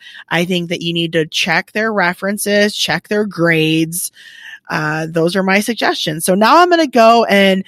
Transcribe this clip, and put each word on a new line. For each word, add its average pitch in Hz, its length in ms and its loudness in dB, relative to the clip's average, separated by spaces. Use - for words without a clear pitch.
I 170 160 -2
think 175 240 -4
that 170 140 -6
you 170 100 -4
need 165 200 -4
to 160 140 0
check 175 460 -4
their 220 200 -4
references, 202 840 -2
check - 320 -4
their 214 160 -2
grades. 165 880 -2
Uh, 156 400 -6
those 165 260 -2
are 196 80 -2
my 190 180 2
suggestions. 208 640 -4
So 185 80 2
now 226 240 4
I'm 359 100 6
gonna 330 180 2
go 233 380 6
and 190 440 2